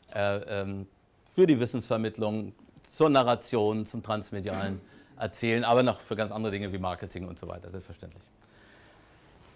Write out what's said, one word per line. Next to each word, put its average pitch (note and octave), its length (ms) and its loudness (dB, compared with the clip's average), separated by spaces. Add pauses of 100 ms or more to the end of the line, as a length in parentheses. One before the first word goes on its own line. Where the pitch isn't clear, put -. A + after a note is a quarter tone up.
(140)
äh, G2+ 220 2
ähm, G2 500 -4 (480)
für F#3 140 8
die C#3+ 100 6
Wissensvermittlung, A2 920 -2 (320)
zur - 240 2
Narration, A#2 800 2
zum A#2 160 -8
transmedialen G2 760 -4 (380)
Erzählen, A#2 480 0
aber B2+ 180 6
noch A#2+ 160 2
für - 160 -10
ganz G#2 160 -2
andere A2 220 -4
Dinge G2+ 220 -4
wie F#2+ 40 -6
Marketing F#2 480 -8
und E2+ 120 -14
so E2+ 100 -12
weiter, F2+ 220 -12
selbstverständlich. F2+ 520 -16 (1300)